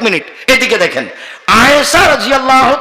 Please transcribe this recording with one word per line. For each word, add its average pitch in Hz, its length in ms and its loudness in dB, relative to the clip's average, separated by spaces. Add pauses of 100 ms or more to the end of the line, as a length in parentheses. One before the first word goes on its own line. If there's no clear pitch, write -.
মিনিট 190 220 -2 (240)
এদিকে 247 300 0
দেখেন। 131 320 -4 (380)
আয়েশা 285 640 2
রাদিয়াল্লাহু 262 720 2